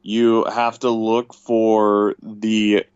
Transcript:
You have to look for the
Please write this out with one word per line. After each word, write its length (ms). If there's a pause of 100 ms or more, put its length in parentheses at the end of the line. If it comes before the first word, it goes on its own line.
You 440
have 340
to 100
look 440
for 880
the 640 (100)